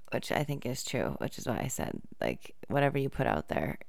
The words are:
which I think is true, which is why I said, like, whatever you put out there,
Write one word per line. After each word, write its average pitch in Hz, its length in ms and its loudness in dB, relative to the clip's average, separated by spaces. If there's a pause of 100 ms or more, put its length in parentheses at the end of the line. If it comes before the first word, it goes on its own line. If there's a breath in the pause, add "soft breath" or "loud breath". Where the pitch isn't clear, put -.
(120)
which - 200 0
I - 120 4
think 143 220 -2
is 123 180 -2
true, 95 360 0
which - 180 -2
is - 80 -6
why - 180 0
I - 40 0
said, - 340 -2 (200)
like, - 340 0 (120)
whatever 143 300 4
you 139 120 2
put - 180 2
out - 200 2
there, - 420 0